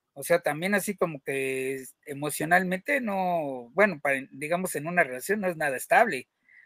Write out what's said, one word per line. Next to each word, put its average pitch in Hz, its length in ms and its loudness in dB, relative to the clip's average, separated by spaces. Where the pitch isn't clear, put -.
o 139 100 -14
sea, 170 180 4
también 160 340 0
así 196 220 -2
como 160 260 -2
que 135 520 -2
es, 131 200 -14
emocionalmente 180 920 0
no, 170 760 -2
bueno, 180 280 4
para, 135 180 0
digamos, 165 440 -4
en 147 120 -4
una 175 160 4
relación 131 360 -2
no 185 80 -2
es 175 80 -2
nada 147 220 -2
estable. 175 500 2